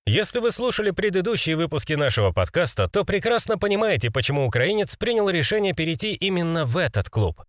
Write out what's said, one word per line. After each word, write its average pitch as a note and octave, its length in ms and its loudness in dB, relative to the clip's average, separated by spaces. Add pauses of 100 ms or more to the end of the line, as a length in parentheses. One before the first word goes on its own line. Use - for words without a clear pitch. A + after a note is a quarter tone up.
Если G#3+ 320 0
вы A3+ 140 0
слушали A3 380 -2
предыдущие F#3+ 640 0
выпуски D#3 360 -2
нашего B2+ 380 2
подкаста, G2 580 0
то G3+ 160 0
прекрасно G#3+ 540 0
понимаете, G3+ 520 0
почему C#3 360 0
украинец E3+ 500 0
принял A3 320 0
решение F#3+ 460 0
перейти E3 400 -2
именно E3+ 500 0
в B2 140 0
этот B2+ 320 -2
клуб. G2 380 -2